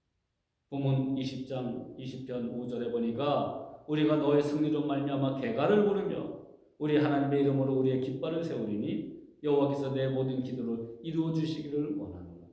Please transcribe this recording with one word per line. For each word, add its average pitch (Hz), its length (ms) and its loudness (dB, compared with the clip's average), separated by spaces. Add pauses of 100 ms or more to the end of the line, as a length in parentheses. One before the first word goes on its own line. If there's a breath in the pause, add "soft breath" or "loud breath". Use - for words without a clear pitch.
(680)
본문 135 480 2
이십 131 320 -6
장 123 480 -6
이십 131 280 -10
편 120 240 -4
오 120 160 -6
절에 117 260 -4
보니까 120 960 -2
"우리가 151 280 4
너의 147 260 6
승리로 147 440 2
말미암아 139 560 0
개가를 151 440 4
부르며 185 540 -2 (380)
우리 151 180 2
하나님의 143 460 4
이름으로 135 380 2
우리의 131 200 2
깃발을 160 420 -2
세우리니 110 800 -4 (240)
여호와께서 139 500 2
내 131 140 0
모든 131 340 0
기도를 117 640 -6
이루어 160 300 -2
주시기를 147 640 -2
원하노라." 87 560 -10